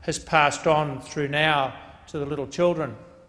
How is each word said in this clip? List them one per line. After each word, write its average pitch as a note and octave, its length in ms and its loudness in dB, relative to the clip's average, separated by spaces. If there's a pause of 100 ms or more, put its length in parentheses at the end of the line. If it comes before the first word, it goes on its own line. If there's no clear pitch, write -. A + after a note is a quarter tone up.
has - 180 -4
passed D3 480 2
on D3+ 320 2
through - 260 -6
now C#3+ 480 0 (320)
to - 100 -12
the C#3+ 80 -4
little C#3 220 -6
children. D#3+ 480 0 (340)